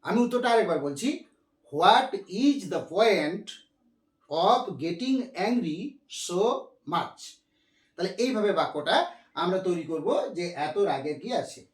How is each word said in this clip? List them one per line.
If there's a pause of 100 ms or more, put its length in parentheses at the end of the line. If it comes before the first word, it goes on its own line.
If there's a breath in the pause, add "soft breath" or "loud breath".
আমি
উত্তরটা
আরেকবার
বলছি, (720)
what (360)
is (160)
the (120)
point (1000)
of (240)
getting (300)
angry (440)
so (520)
much? (760)
তাহলে (120)
এইভাবে
বাক্যটা (480 loud breath)
আমরা
তৈরি
করব (300)
যে (200)
এত (140)
রাগের
কি (120)
আছে। (120)